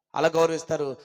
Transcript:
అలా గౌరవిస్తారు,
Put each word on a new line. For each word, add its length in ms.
అలా 120
గౌరవిస్తారు, 760